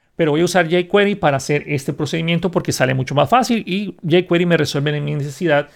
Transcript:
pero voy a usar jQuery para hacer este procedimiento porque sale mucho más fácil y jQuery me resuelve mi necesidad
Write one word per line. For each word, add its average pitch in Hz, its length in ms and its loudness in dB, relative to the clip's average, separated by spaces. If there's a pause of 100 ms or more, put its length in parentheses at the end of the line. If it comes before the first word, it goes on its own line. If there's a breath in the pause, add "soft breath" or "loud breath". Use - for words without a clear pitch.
(180)
pero 156 140 2
voy 156 100 2
a 180 40 4
usar 175 240 2
jQuery 196 460 2
para 147 220 0
hacer 147 300 -2
este 147 240 -4
procedimiento 165 580 -2
porque 175 220 -2
sale 131 220 0
mucho 131 220 -4
más 147 140 2
fácil 233 360 2
y 190 360 -6
jQuery 175 440 2
me 170 120 4
resuelve 147 440 -2
mi 147 120 -4
necesidad 147 640 -2